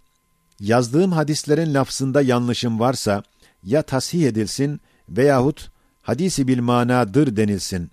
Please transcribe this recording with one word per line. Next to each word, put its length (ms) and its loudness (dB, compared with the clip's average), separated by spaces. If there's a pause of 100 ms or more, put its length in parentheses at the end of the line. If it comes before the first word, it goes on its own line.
(600)
Yazdığım 520 0
hadislerin 640 0
lafzında 480 0
yanlışım 580 0
varsa, 420 -2 (420)
ya 180 0
tasih 460 -2
edilsin 520 -4 (280)
veyahut 600 2 (380)
hadisi 400 0
bil 120 2
manadır 760 2
denilsin. 560 -2